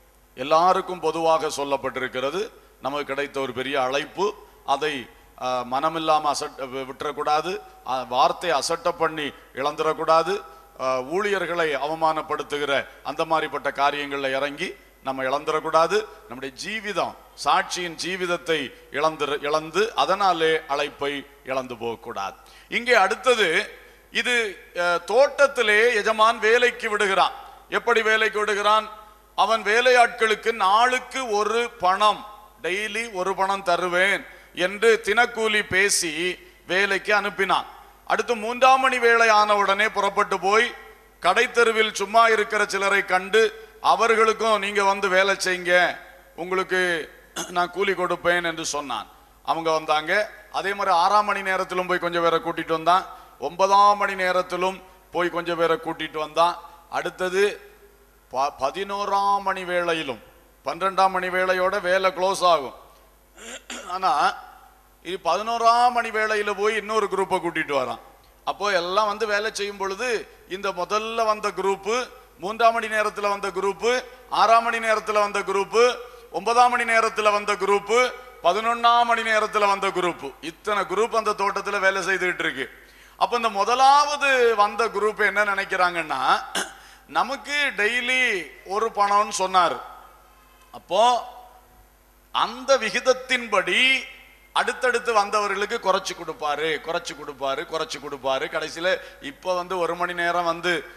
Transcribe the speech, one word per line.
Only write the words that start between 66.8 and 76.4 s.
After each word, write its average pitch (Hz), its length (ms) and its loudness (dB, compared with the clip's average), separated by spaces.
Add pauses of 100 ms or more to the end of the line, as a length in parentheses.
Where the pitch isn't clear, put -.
குரூப்பை 190 280 -2
கூட்டிட்டு 160 400 -2
வரான். 123 260 -2 (460)
அப்போ 185 260 -4
எல்லாம் 185 360 0
வந்து 208 200 -4
வேலை 208 260 -2
செய்யும் 202 240 -8
பொழுது 196 500 -4 (220)
இந்த 196 220 -6
முதல்ல 220 540 -2
வந்த 208 220 0
group, 196 600 -2 (300)
மூன்றாம் 220 340 2
மணி 226 140 -4
நேரத்துல 214 340 -2
வந்த 202 260 -2
group, 190 560 -2 (260)
ஆறாம் 214 340 4
மணி 233 160 -2
நேரத்துல 214 340 -2
வந்த 202 260 0
group, 196 580 2 (340)
ஒன்பதாம் 233 380 4